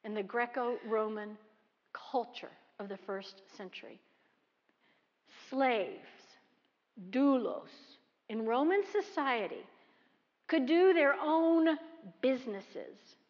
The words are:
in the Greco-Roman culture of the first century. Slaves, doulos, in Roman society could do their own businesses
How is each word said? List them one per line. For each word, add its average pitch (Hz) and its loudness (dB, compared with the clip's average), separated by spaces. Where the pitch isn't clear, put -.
in 214 -8
the 214 -2
Greco-Roman 220 -4
culture - -6
of 202 -10
the 196 -8
first - -10
century. - -16
Slaves, 240 0
doulos, 254 2
in 220 -4
Roman 302 2
society 262 -2
could 311 2
do 349 6
their 285 4
own 320 4
businesses 240 -4